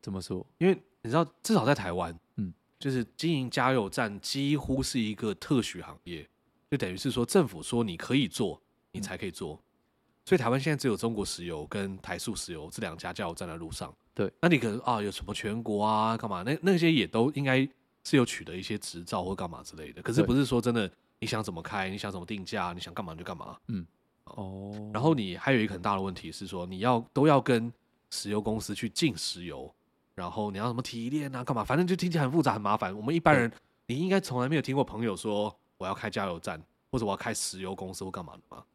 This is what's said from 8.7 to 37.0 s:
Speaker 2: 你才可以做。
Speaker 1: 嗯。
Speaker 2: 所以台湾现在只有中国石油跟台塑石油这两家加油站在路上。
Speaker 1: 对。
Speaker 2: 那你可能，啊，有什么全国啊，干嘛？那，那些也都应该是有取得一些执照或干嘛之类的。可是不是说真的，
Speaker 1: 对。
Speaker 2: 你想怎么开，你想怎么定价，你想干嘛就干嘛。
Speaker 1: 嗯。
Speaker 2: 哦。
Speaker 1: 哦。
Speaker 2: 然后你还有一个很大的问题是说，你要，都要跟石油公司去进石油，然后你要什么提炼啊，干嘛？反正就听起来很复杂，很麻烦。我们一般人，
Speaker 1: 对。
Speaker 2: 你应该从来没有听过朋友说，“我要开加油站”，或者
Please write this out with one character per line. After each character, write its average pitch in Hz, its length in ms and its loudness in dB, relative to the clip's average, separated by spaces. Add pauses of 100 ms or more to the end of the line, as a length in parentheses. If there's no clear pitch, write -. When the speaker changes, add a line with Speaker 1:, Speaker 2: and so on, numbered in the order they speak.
Speaker 2:
你 - 80 -8
才 98 160 -6
可 104 100 -8
以 92 60 -6
做。 80 220 -8
Speaker 1:
嗯。 78 60 -14 (680)
Speaker 2:
所 190 80 6
以 160 40 6
台 117 100 2
湾 131 100 4
现 151 120 0
在 147 40 2
只 139 120 -2
有 104 100 2
中 117 160 0
国 101 100 -2
石 87 220 -6
油 78 220 -6
跟 98 320 -4
台 90 180 -6
塑 104 180 -6
石 - 160 -8
油 85 200 -10
这 - 100 -10
两 85 160 -6
家 - 160 -8
加 95 140 -4
油 85 60 -6
站 123 140 -8
在 82 100 -8
路 80 140 -10
上。 - 220 -10 (200)
Speaker 1:
对。 98 180 -2 (100)
Speaker 2:
那 170 80 6
你 165 80 6
可 117 100 0
能， 107 120 -2
啊， 117 220 2
有 101 100 -2
什 - 120 -8
么 104 100 -6
全 110 280 -4
国 107 220 0
啊， 110 340 2
干 113 120 -6
嘛？ 90 140 -4
那， 139 180 0
那 185 160 6
些 165 140 6
也 123 140 6
都 120 260 4
应 143 120 -2
该 131 140 4 (460)
是 - 140 4
有 120 80 8
取 - 180 -6
得 82 120 -10
一 92 60 -6
些 104 160 -4
执 - 260 -10
照 92 200 -2
或 92 120 -2
干 90 140 -6
嘛 - 140 -12
之 - 120 -16
类 78 180 -12
的。 - 80 -16
可 - 100 -4
是 120 120 6
不 120 100 4
是 139 120 6
说 123 140 2
真 117 140 2
的， 107 140 2
Speaker 1:
对。 - 80 -10 (240)
Speaker 2:
你 113 80 -4
想 110 160 -2
怎 98 100 -6
么 82 80 -8
开， 95 280 -4
你 101 80 -6
想 101 140 -6
怎 92 80 -8
么 87 60 -10
定 101 180 -6
价， 90 300 -4
你 87 60 -10
想 85 140 -12
干 101 100 -6
嘛 82 120 -8
就 80 80 -12
干 - 140 -8
嘛。 - 200 -14 (100)
Speaker 1:
嗯。 95 180 -4 (400)
Speaker 2:
哦。 - 100 -18
Speaker 1:
哦。 101 580 -10
Speaker 2:
然 107 80 -2
后 160 140 6
你 117 220 -2
还 139 160 2
有 120 60 6
一 107 60 4
个 101 80 -4
很 90 80 -8
大 101 140 2
的 95 60 -2
问 95 120 -4
题 82 180 -10
是 - 140 -10
说， 90 200 -6
你 92 140 -8
要， 120 200 4 (140)
都 135 120 4
要 143 140 8
跟 117 320 2 (380)
石 - 220 -6
油 107 100 0
公 107 180 0
司 104 140 -6
去 110 160 -4
进 117 260 0
石 - 300 -6
油， 69 260 -10 (440)
然 87 140 -6
后 104 200 -2
你 95 80 -6
要 107 80 -2
什 123 80 0
么 120 80 -2
提 120 300 -6
炼 143 240 -2
啊， - 80 -6
干 135 120 -2
嘛？ 156 80 0
反 135 140 2
正 180 80 6
就 180 100 2
听 180 140 0
起 170 80 0
来 147 60 4
很 127 80 2
复 160 100 6
杂， 131 120 4
很 107 80 -2
麻 101 140 2
烦。 98 220 -2
我 107 60 -8
们 135 100 0
一 170 60 2
般 151 200 8
人， 117 100 4
Speaker 1:
对。 - 80 -12 (380)
Speaker 2:
你 143 60 -2
应 185 80 0
该 190 100 6
从 123 220 -2
来 127 80 0
没 160 60 2
有 139 60 4
听 131 120 -2
过 139 100 4
朋 117 220 -2
友 101 100 0
说 104 400 0 (220)
，“我 92 80 -6
要 95 80 0
开 107 160 -4
加 98 160 -2
油 87 140 -4
站”， 85 200 -8 (320)
或 131 60 -2
者 113 80 0